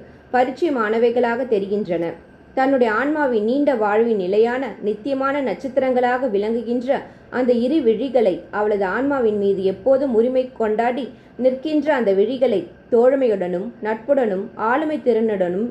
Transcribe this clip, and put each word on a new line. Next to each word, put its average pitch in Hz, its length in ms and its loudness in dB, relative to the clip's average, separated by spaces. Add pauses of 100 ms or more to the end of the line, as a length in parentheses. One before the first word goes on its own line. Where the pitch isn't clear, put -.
(320)
பரிச்சயமானவைகளாக 240 1160 0
தெரிகின்றன. 196 580 -2 (480)
தன்னுடைய 262 380 2
ஆன்மாவின் 254 540 0
நீண்ட 285 300 2
வாழ்வின் 220 480 2
நிலையான 226 400 0 (180)
நித்தியமான 269 600 -2
நட்சத்திரங்களாக 254 840 0
விளங்குகின்ற 233 640 -2 (400)
அந்த 247 240 2
இரு 247 280 0
விழிகளை 226 520 2 (180)
அவளது 208 340 0
ஆன்மாவின் 233 520 0
மீது 196 260 0
எப்போதும் 254 520 0
உரிமை 254 280 2 (140)
கொண்டாடி 233 480 -2 (320)
நிற்கின்ற 269 560 0
அந்த 226 200 2
விழிகளை, 226 460 2 (300)
தோழமையுடனும் 226 800 2 (160)
நட்புடனும் 220 640 0 (100)
ஆளுமை 294 420 -2
திறனுடனும் 220 720 0